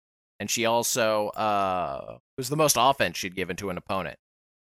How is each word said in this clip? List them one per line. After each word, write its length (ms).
and 100
she 160
also, 640
uh, 880
it 40
was 100
the 60
most 220
offense 380
she'd 200
given 200
to 140
an 80
opponent. 400